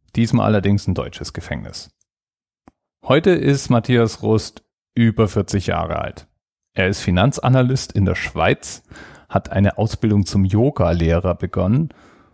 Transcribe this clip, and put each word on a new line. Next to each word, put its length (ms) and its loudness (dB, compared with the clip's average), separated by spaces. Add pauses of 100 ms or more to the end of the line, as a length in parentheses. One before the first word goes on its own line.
(180)
Diesmal 280 2
allerdings 420 2
ein 60 0
deutsches 380 -8
Gefängnis. 580 -12 (1160)
Heute 220 2
ist 400 2
Matthias 520 2
Rust 400 -2 (320)
über 360 2
vierzig 380 -2
Jahre 320 -4
alt. 280 -12 (460)
Er 160 0
ist 100 -2
Finanzanalyst 920 2
in 100 2
der 120 2
Schweiz, 680 -2 (460)
hat 240 -4
eine 240 2
Ausbildung 480 0
zum 180 0
Yoga-Lehrer 920 0
begonnen 580 -2 (400)